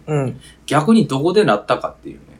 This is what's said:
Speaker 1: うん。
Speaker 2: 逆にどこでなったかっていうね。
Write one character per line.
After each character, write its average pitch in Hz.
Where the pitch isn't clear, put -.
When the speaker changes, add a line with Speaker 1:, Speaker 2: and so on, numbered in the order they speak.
Speaker 1:
う 151
ん。 127
Speaker 2:
逆 170
に 220
ど 135
こ 180
で 208
な 107
っ -
た 123
か -
っ -
て -
い -
う -
ね。 -